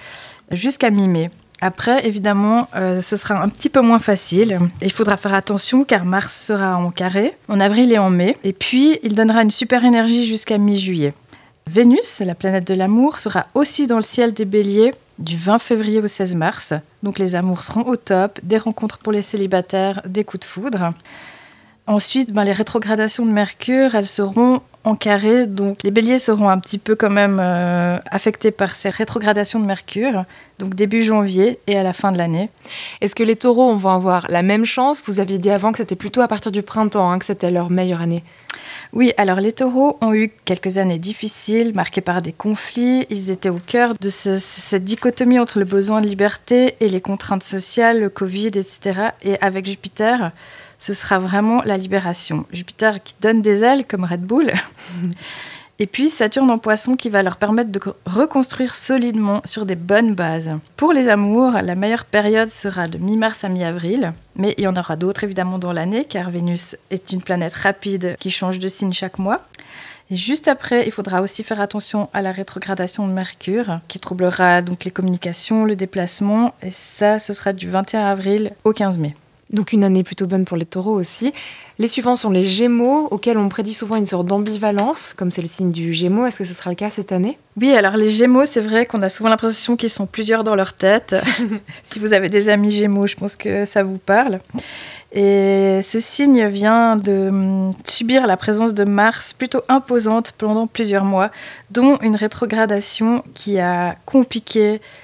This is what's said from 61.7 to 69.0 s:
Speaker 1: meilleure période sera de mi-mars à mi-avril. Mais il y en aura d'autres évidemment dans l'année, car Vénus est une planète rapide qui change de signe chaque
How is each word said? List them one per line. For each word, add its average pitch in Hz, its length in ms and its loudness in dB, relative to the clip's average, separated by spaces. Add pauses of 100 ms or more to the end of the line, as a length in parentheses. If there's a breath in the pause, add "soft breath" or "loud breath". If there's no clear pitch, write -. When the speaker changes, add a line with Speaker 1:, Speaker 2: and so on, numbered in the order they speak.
Speaker 1:
meilleure 214 320 -2
période 214 420 2
sera 185 380 -6
de 165 100 -8
mi-mars 214 480 -2
à 190 60 -4
mi-avril. 175 640 -2 (220)
Mais 196 200 -2
il 202 80 -2
y 190 40 0
en 185 80 -2
aura 170 200 -4
d'autres 185 280 -4
évidemment 185 340 -4
dans 175 140 -6
l'année, 190 340 -2
car 180 240 -6
Vénus 175 460 -4 (140)
est 190 220 -8
une 185 80 -4
planète 175 320 -4
rapide 196 680 -4
qui 190 120 -8
change 185 280 -4
de 185 100 -6
signe 185 260 -4
chaque - 240 -8